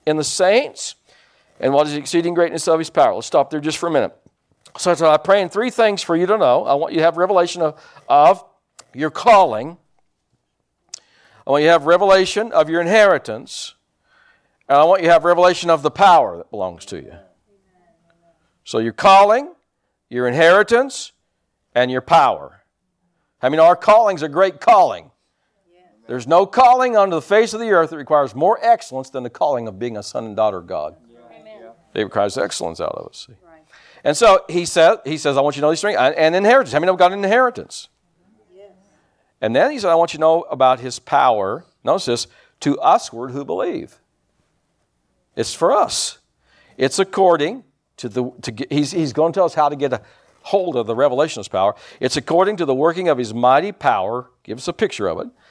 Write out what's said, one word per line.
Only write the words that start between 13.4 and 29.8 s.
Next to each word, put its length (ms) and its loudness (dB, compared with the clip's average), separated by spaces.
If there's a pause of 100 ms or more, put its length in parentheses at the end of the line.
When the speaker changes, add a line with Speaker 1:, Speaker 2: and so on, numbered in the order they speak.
Speaker 1:
And 120 4
I 60 6
want 180 2
you 60 0
to 40 6
have 120 4
revelation 440 2
of 140 2
the 80 0
power 480 4
that 120 -18
belongs 360 -10
to 100 -14
you. 160 -16 (1500)
So 140 -6
your 160 -4
calling, 600 4 (540)
your 180 -4
inheritance, 840 2 (640)
and 160 0
your 100 -4
power. 600 0 (800)
I 80 0
mean, 100 0
our 160 6
calling's 460 2
a 60 -6
great 320 -2
calling. 500 2 (960)
There's 200 -10
no 200 4
calling 500 2
on 140 2
the 100 -2
face 320 0
of 80 -8
the 120 -4
earth 180 2
that 80 -14
requires 360 -2
more 280 0
excellence 480 -2
than 120 -10
the 80 -10
calling 380 -4
of 100 -16
being 200 -8